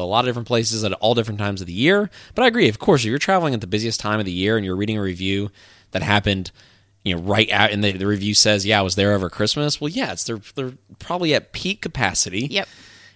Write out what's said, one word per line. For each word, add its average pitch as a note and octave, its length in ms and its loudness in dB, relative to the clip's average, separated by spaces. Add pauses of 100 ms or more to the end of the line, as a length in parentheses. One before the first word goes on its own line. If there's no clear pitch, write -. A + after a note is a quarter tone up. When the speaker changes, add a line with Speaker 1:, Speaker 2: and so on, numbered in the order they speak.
Speaker 1:
lot G#2 160 0
of B2 80 0
different A#2+ 180 -4
places A2+ 360 0
at G2 100 0
all A2+ 200 2
different A2 260 -2
times G2+ 220 -4
of F2 60 -10
the E2+ 60 -10
year. F3+ 360 2 (240)
But A#3 100 0
I C4 40 6
agree, A3+ 220 4
of G#2+ 100 -4
course, D#3 220 4
if A2 80 -2
you're C3 100 -2
traveling E3+ 340 2
at A2 80 -2
the F#2+ 60 -8
busiest G#2+ 320 -2
time G#2+ 200 -2
of G#2 60 -2
the F#2 60 -4
year F#2+ 260 2
and G2+ 80 -2
you're F#2 100 -2
reading G#2 220 -2
a G#2 60 -2
review G2 480 -2 (400)
that F#2 100 -4
happened, G2+ 480 2 (540)
you F#2 120 -2
know, E2+ 60 -4
right G2+ 300 2
out, G#2 200 4
and G#2 120 -2
the, G2+ 100 2
the F#2 140 -4
review G#2 260 0
says, G#2 320 4
"Yeah, G#2 140 4
I - 20 4
was F#2+ 140 0
there G2+ 180 4
over F#2+ 160 0
Christmas." D3 500 -2
Well, D3 80 -4
yeah, A3 240 -4
it's, F#3 140 -6
they're, A2+ 160 -6 (140)
they're B2+ 180 -6 (260)
probably E3+ 340 -2
at - 200 -2
peak - 280 -6
capacity. G#2+ 680 0
Speaker 2:
Yep. G2 160 -4 (480)